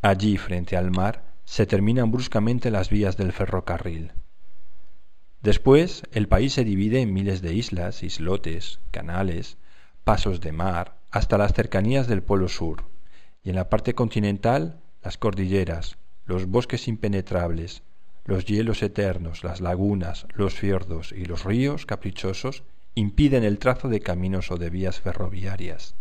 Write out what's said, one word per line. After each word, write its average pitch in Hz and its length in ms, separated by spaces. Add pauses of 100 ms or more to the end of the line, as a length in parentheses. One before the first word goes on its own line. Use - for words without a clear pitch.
Allí, 98 380
frente 90 380
al 90 140
mar, 92 340 (200)
se - 220
terminan 113 440
bruscamente 120 600
las 95 180
vías 101 280
del 92 160
ferrocarril. 87 800 (1300)
Después, 135 720
el 104 160
país 117 240
se 127 120
divide 104 360
en 110 120
miles 95 300
de 82 100
islas, 90 500
islotes, 82 760 (140)
canales, 87 680 (460)
pasos 95 360
de 78 120
mar, 87 440 (140)
hasta - 260
las 101 160
cercanías 120 540
del 104 160
Polo 95 260
Sur, 82 360 (580)
y 92 80
en 92 60
la 92 120
parte 113 260
continental, 117 840 (220)
las - 160
cordilleras, 95 800 (260)
los 92 220
bosques 120 400
impenetrables, 92 960 (420)
los 92 200
hielos 110 400
eternos, 90 580
las 85 180
lagunas, 90 720
los 98 200
fiordos 90 560
y 95 140
los 85 180
ríos 135 440
caprichosos 98 760 (320)
impiden 123 480
el 104 160
trazo 127 300
de 110 100
caminos 92 540
o 87 60
de 85 120
vías 92 300
ferroviarias. 92 1000